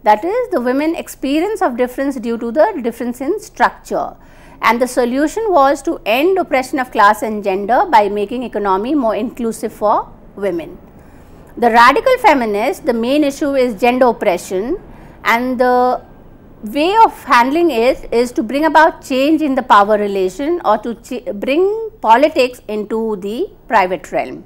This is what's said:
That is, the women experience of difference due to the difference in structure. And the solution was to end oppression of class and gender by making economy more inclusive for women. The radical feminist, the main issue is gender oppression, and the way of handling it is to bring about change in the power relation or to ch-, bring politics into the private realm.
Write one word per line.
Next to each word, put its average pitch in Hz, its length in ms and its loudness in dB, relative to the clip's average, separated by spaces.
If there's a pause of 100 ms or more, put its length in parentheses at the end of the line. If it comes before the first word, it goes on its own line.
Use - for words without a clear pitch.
That 214 200 4
is, 427 260 -4
the 339 100 0
women 277 340 -2
experience 320 680 -4
of 285 140 -2
difference 254 380 -4
due 233 240 -6
to 233 140 -6
the 320 280 0
difference 233 400 -8
in 339 200 -4
structure. - 760 -4 (460)
And 226 180 0
the 254 60 2
solution 277 640 -2
was 285 340 2
to - 240 -6
end 294 320 0
oppression 277 400 -4
of 254 140 -6
class 214 300 4
and 214 200 -6
gender 202 480 0
by 214 180 4
making 208 360 -4
economy 208 500 -2
more 226 220 0
inclusive 226 560 -6
for 240 360 0 (280)
women. 180 420 -6 (800)
The 233 140 2
radical 277 480 4
feminist, 254 680 0
the 240 80 0
main 254 300 0
issue 277 320 -2
is 247 240 0
gender 247 260 4
oppression, 220 760 -2 (440)
and 240 340 0
the 247 440 2 (640)
way 285 280 -2 (120)
of - 180 -2
handling 269 480 2
it 233 420 0
is 240 200 0
to - 100 -2
bring 247 220 -2
about 320 360 4
change 285 420 0
in 277 120 0
the 247 80 -2
power 214 340 4
relation 208 680 -2
or 214 140 2
to 226 180 -8
ch-, - 280 -12 (100)
bring 381 540 -2 (120)
politics 254 680 2
into 214 480 -6
the 208 340 -8 (200)
private 185 420 0
realm. 139 360 -6